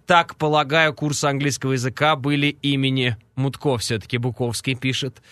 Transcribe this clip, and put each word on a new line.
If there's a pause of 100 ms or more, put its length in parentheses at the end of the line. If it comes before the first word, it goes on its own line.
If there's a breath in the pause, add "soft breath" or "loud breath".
так
полагаю,
курсы
английского
языка
были (160)
имени (160)
Мутко»,
всё-таки
Буковский
пишет. (120)